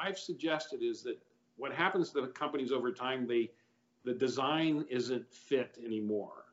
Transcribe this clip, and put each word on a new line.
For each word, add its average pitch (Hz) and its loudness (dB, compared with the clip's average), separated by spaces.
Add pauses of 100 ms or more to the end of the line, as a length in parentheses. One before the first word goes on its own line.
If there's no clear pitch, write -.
I've 190 -2
suggested 151 -2
is 117 -2
that 120 -6 (380)
what 131 -4
happens 175 2
to 143 0
the 127 -2
companies 139 -2
over 123 2
time, 127 -2
they, 117 2 (540)
the 127 0
design 143 2
isn't 123 0
fit - 0
anymore. 107 -2